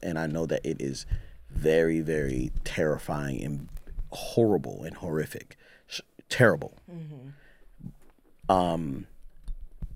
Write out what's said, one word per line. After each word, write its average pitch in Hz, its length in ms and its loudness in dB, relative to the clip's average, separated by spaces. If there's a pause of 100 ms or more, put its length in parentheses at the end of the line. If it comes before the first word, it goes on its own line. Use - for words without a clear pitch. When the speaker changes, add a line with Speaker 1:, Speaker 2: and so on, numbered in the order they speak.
Speaker 1:
and 85 160 -2
I 80 80 -2
know 80 200 -2
that 78 180 -2
it 78 160 -4
is 67 240 -4 (460)
very, 80 500 4
very 73 500 0 (140)
terrifying 73 800 0
and 73 240 -6 (420)
horrible 76 760 2
and 85 120 -8
horrific. 78 600 -6 (340)
S-, - 100 -8 (300)
terrible. 101 420 6 (180)
Speaker 2:
Mm-hmm. 151 380 -12 (1200)
Speaker 1:
Um, 82 580 2 (880)